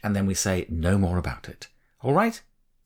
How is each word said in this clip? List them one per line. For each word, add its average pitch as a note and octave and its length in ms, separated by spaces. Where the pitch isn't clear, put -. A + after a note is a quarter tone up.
and G#2 100
then G2 100
we F#2+ 100
say F#2 340
no E2+ 300
more F2+ 200
about - 300
it. - 180
All C3+ 140
right? A3+ 260